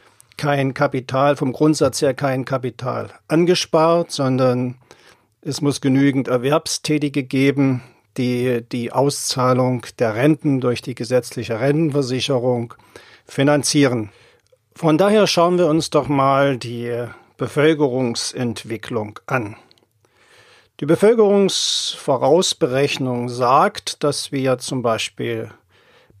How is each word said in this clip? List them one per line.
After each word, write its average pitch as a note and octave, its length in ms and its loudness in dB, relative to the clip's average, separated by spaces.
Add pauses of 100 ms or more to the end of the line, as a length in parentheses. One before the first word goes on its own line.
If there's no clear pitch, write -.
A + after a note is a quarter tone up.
(380)
kein C#3 340 0
Kapital, C#3 640 0
vom C3+ 160 -2
Grundsatz D3+ 480 2
her C3+ 140 2
kein C3 320 -4
Kapital B2 640 -6 (180)
angespart, E3+ 800 2
sondern B2+ 680 0 (680)
es C#3 180 -8
muss C#3+ 220 -2
genügend C3+ 460 2
Erwerbstätige C#3+ 960 -2
geben, C3+ 600 2 (340)
die B2 500 -2
die A#2 260 -8
Auszahlung B2+ 920 0 (140)
der A2 160 0
Renten C#3 480 0
durch B2 180 -2
die B2+ 140 -10
gesetzliche A#2+ 680 -4
Rentenversicherung B2+ 1120 0 (540)
finanzieren. C#3 840 2 (680)
Von D#3 220 2
daher G3+ 300 4
schauen F3 320 2
wir F3 80 4
uns D#3 240 0
doch C3+ 180 0
mal C#3 480 2
die A#2+ 520 -8 (300)
Bevölkerungsentwicklung B2+ 1900 -2
an. A2 300 -4 (1200)
Die D3 80 -8
Bevölkerungsvorausberechnung C#3+ 2500 2
sagt, C3+ 720 0
dass - 260 -4
wir C3 280 -2
zum B2+ 240 -6
Beispiel A2+ 680 -4 (720)